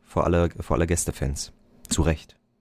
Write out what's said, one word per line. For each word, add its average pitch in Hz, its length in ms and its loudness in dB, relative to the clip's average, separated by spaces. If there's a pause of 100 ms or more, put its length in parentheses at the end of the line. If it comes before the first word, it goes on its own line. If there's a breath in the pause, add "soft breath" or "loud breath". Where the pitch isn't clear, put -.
vor - 220 -2
alle, 85 260 2 (100)
vor - 160 -2
alle 87 100 2
Gästefans. - 640 -4 (360)
Zu - 140 0
Recht. 76 340 0 (240)